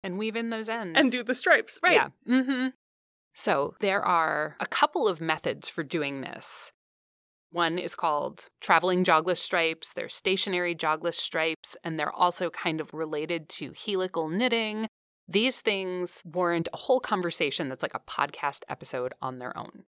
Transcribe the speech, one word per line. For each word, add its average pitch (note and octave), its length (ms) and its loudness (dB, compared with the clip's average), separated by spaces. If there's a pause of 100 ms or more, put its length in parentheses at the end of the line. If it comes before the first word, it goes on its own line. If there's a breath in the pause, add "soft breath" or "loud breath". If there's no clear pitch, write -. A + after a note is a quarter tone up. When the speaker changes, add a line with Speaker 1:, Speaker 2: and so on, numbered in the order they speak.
Speaker 1:
And F#3 160 -6
weave A3 180 -4
in A#3 140 -4
those A3 180 -4
ends. A3+ 320 0
Speaker 2:
And C4 100 6
do B3 120 -2
the A#3 120 -2
stripes, - 480 4
right. F4 120 6
Speaker 1:
Yeah. C3+ 140 4 (200)
Mm-hmm. B3+ 400 2 (640)
So C#3+ 460 2
there G3 220 2
are D#3 580 2
a - 60 -4
couple D4 420 2
of E3 120 0
methods D#3 480 -2
for - 140 -4
doing C#3+ 380 -4
this. - 520 -2 (760)
One E3+ 280 0
is - 160 -2
called D3 540 -2 (120)
traveling F3+ 420 4
jogless F3 360 4
stripes. E3 540 -2
They're - 160 -6
stationary F3+ 680 0
jogless D#3+ 400 -2
stripes, - 680 -2
and D#3+ 160 -4
they're D3+ 160 -2
also F3+ 360 2
kind D#3+ 300 -4
of D3 120 -10
related D#3 580 -4
to - 220 -4
helical F#3 560 -2
knitting. A3 600 -2 (400)
These G#3+ 320 2
things F#3 640 -2
warrant E3+ 480 0
a - 40 -10
whole - 240 2
conversation E3+ 680 -2
that's C3 140 -6
like D3 120 -4
a - 60 -6
podcast - 680 -4
episode C3 520 -6
on B2+ 180 -6
their B2 180 -8
own. - 280 -14 (120)